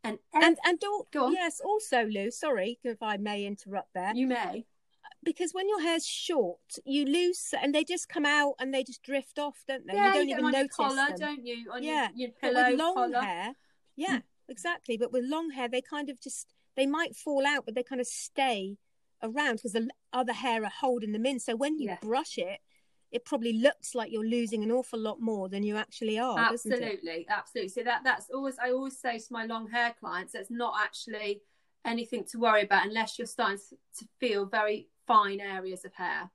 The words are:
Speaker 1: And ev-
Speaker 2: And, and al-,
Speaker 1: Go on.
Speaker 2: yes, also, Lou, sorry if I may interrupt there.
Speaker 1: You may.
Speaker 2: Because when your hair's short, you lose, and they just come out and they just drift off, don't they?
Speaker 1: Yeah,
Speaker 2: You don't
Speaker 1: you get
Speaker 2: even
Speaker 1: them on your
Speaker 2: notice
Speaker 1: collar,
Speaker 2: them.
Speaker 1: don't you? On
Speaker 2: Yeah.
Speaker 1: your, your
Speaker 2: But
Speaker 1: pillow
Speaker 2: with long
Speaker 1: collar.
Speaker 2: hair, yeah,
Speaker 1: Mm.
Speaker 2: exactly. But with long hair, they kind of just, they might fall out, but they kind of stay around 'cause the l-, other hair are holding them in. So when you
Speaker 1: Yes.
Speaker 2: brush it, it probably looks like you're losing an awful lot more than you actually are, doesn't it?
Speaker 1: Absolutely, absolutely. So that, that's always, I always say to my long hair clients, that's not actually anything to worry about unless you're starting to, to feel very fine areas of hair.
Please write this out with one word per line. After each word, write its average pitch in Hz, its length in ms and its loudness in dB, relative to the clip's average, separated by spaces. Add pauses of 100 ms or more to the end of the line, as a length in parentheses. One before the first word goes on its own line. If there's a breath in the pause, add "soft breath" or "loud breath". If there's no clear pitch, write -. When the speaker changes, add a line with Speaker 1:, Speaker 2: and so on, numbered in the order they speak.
Speaker 1:
And 226 140 -4 (160)
ev- 311 100 8
Speaker 2:
And, 339 220 10
and 339 180 4
al-, 403 280 -2
Speaker 1:
Go 285 140 2
on. 320 80 4
Speaker 2:
yes, 349 260 0
also, 370 460 2
Lou, 214 260 -2
sorry 240 520 0
if 226 200 -6
I 208 140 -2
may 208 280 -4
interrupt 202 480 -8
there. 185 220 -2
Speaker 1:
You 254 100 2
may. 226 400 -2 (580)
Speaker 2:
Because 339 300 -2
when 381 160 0
your 415 120 0
hair's 330 260 0
short, 233 520 -2 (240)
you 277 220 0
lose, 349 560 0
and 285 140 2
they 311 80 4
just 349 260 -4
come 302 160 -2
out 294 340 4
and 269 140 -2
they 262 100 0
just - 200 -12
drift 269 340 -4
off, 294 300 -6
don't 262 180 -6
they? 381 80 -6
Speaker 1:
Yeah, 403 140 6
Speaker 2:
You 392 60 6
don't 381 100 4
Speaker 1:
you 277 60 2
get 262 40 0
Speaker 2:
even 233 40 -2
Speaker 1:
them 254 80 2
on 247 80 4
your 269 100 4
Speaker 2:
notice 277 120 -4
Speaker 1:
collar, 269 340 2
Speaker 2:
them. 180 100 -4
Speaker 1:
don't 294 260 -6
you? 233 260 -8
On 254 120 -8
Speaker 2:
Yeah. 294 320 0
Speaker 1:
your, 247 140 -4
your - 0 - (120)
Speaker 2:
But 247 120 2
Speaker 1:
pillow 247 180 6
Speaker 2:
with 262 80 4
long 339 160 2
Speaker 1:
collar. 247 260 2
Speaker 2:
hair, 196 320 -2 (420)
yeah, 339 220 0
Speaker 1:
Mm. - 60 -6 (260)
Speaker 2:
exactly. 269 480 -4
But 233 140 0
with 247 140 2
long 311 260 -2
hair, 254 160 -4
they 254 140 0
kind 294 280 -6
of 254 100 -10
just, - 320 -12 (240)
they 269 120 4
might 320 280 0
fall 277 300 0
out, 285 200 2
but 220 100 -8
they 247 80 0
kind 254 180 -4
of 240 60 -2
stay 202 680 -2 (440)
around 233 400 0
'cause 202 120 -6
the 226 80 2
l-, 226 60 -2 (240)
other 247 220 0
hair 226 300 0
are 208 80 -4
holding 240 400 0
them 220 160 0
in. 269 120 0
So 233 160 -2
when 294 220 0
you 233 120 -2
Speaker 1:
Yes. 175 120 -6
Speaker 2:
brush 240 380 -2
it, 185 220 -6 (500)
it 240 120 -4
probably 233 300 -2
looks 247 400 2
like 226 180 -4
you're 220 140 -2
losing 226 380 0
an 214 80 0
awful 247 260 0
lot 220 240 -4
more 202 280 -2
than 196 120 -4
you 208 160 0
actually 220 400 -4
are, 233 320 2
doesn't 233 220 -2
it? 240 100 2
Speaker 1:
Absolutely, 175 480 -6
absolutely. 208 400 -4
So 233 140 -6
that, 233 200 0
that's 247 280 0
always, 269 260 -4
I 247 140 0
always 262 260 -2
say 233 220 -4
to 226 100 -14
my 226 160 -6
long 226 240 -6
hair 233 300 0
clients, 175 340 -6
that's 196 160 -10
not 233 320 -2
actually 208 600 -4 (420)
anything 233 460 -2
to 233 80 -8
worry 220 240 6
about 196 240 4
unless 220 320 -2
you're 240 80 -6
starting 202 320 0 (100)
to, - 60 -20 (240)
to - 100 -18 (100)
feel 202 260 2
very 214 420 0 (200)
fine 202 340 6
areas 190 420 -6
of 185 100 -16
hair. 175 420 -4